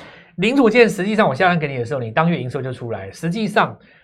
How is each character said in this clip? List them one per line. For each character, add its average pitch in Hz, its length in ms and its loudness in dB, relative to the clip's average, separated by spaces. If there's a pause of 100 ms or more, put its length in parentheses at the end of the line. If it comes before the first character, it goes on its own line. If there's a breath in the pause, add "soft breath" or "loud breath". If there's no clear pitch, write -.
(360 loud breath)
零 214 180 0
组 254 160 6
件 233 180 6
实 180 160 -4
际 214 120 -2
上 208 120 2
我 131 60 -2
下 185 140 2
单 175 100 2
给 151 80 -2
你 135 120 -6
的 117 60 -4
时 147 100 -6
候， 131 60 -4
你 113 120 -8
当 160 180 2
月 156 100 -2
营 127 80 -6
收 131 140 -6
就 127 100 -8
出 120 200 -10
来， 98 180 -10
实 - 180 -8
际 208 200 -2
上 175 280 0 (280 soft breath)